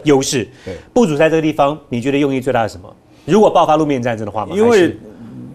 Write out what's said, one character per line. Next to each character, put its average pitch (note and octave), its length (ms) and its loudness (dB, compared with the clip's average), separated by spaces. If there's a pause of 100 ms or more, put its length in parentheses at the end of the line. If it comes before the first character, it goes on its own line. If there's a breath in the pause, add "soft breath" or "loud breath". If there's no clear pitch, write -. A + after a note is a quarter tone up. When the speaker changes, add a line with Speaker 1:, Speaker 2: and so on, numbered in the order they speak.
Speaker 1:
优 C#3 180 4
势。 C3+ 260 -4 (160 loud breath)
Speaker 2:
对。 - 100 -12 (200 loud breath)
Speaker 1:
部 A#3+ 120 4
署 D3+ 80 -2
在 D#3 140 4
这 D#3 80 2
个 D#3+ 60 0
地 D#3 100 0
方， D3 260 0 (120)
你 A#2+ 100 -4
觉 C#3 100 -2
得 C#3 60 0
用 C#3 180 0
意 C3 60 -2
最 C3 100 -4
大 A2+ 160 0
是 G2 60 -8
什 F2 80 -18
么？ G#2 100 -20 (360 soft breath)
如 F3 120 2
果 G3+ 120 4
爆 E3 160 2
发 D#3 100 2
路 D#3 80 2
面 C#3+ 180 -2
战 A#2 140 -4
争 G#2+ 80 -8
的 G#2 80 -10
话 G#2+ 140 -6
吗？ E3+ 100 -8
Speaker 2:
因 G#3+ 100 2
为， A#3+ 40 4
Speaker 1:
还 A3+ 140 4
是？ B2+ 160 -4 (540)